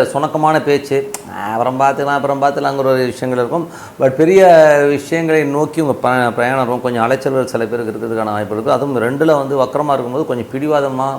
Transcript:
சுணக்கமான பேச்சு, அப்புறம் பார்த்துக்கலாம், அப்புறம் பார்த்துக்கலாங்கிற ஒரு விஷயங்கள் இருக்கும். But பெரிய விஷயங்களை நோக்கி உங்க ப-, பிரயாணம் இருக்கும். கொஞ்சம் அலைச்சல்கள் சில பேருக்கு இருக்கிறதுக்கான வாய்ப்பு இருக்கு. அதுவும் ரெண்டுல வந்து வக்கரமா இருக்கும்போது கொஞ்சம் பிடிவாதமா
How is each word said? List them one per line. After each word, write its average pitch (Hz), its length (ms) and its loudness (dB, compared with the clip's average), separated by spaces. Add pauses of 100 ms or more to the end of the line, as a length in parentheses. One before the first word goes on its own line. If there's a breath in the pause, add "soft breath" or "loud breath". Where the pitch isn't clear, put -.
(120)
சுணக்கமான 156 560 0
பேச்சு, 139 300 0 (540)
அப்புறம் 123 300 -2
பார்த்துக்கலாம், 139 380 2
அப்புறம் 139 220 -2
பார்த்துக்கலாங்கிற 139 520 0
ஒரு 127 180 0
விஷயங்கள் 127 300 -4
இருக்கும். 151 240 -4 (360 loud breath)
But 131 180 2
பெரிய 190 220 6 (540)
விஷயங்களை 160 440 0 (160)
நோக்கி 151 300 -2
உங்க 123 180 0
ப-, 123 340 2
பிரயாணம் 131 240 0
இருக்கும். 120 240 -2
கொஞ்சம் 117 200 0
அலைச்சல்கள் 131 480 0
சில 113 180 -2
பேருக்கு 113 220 -4
இருக்கிறதுக்கான 110 420 -4
வாய்ப்பு 104 200 -4
இருக்கு. 127 200 0
அதுவும் 135 320 -2
ரெண்டுல 151 340 2
வந்து 135 220 -4
வக்கரமா 143 320 -2
இருக்கும்போது 127 340 -4
கொஞ்சம் 120 240 -6
பிடிவாதமா 135 540 -2 (100)